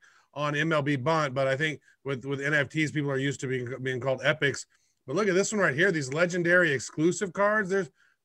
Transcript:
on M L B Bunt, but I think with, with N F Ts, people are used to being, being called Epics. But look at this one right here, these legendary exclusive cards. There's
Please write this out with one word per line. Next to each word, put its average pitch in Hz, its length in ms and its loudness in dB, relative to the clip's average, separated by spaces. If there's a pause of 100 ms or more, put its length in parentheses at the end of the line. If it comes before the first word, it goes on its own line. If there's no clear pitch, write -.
(340)
on 147 220 -4
M 156 160 0
L 151 100 2
B 143 140 0
Bunt, 143 400 0
but 135 120 2
I 135 80 2
think 151 260 -2 (220)
with, 135 220 -6
with 139 160 -4
N 147 140 0
F 139 140 2
Ts, 151 220 -2
people 143 200 -2
are 135 60 -2
used 135 240 -2
to 135 60 -4
being, 123 200 -4 (160)
being 127 160 -2
called 131 240 -2
Epics. 143 420 0 (420)
But 131 80 -6
look 208 120 0
at 180 60 2
this 196 180 2
one 208 100 0
right 160 120 4
here, 180 180 4
these 139 220 -4
legendary 175 580 4
exclusive 165 600 -2
cards. 208 340 2
There's 190 220 -2 (360)